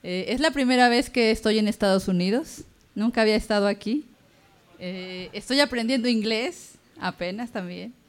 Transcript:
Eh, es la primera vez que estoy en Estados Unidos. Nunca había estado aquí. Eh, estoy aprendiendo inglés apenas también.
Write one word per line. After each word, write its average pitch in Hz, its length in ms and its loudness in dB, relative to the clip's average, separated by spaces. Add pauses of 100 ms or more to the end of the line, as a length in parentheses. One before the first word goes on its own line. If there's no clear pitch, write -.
Eh, 180 260 -6
es 247 120 -2
la 320 100 2
primera 247 400 4
vez 240 180 2
que 226 220 2
estoy 220 280 2
en 214 80 2
Estados 196 400 2
Unidos. 196 580 -2 (300)
Nunca 220 280 0
había 214 140 4
estado 208 300 0
aquí. 208 380 -2 (720)
Eh, 185 540 -10
estoy 254 280 0
aprendiendo 247 480 0
inglés 226 640 -2 (280)
apenas 185 520 -6
también. 180 420 -10 (140)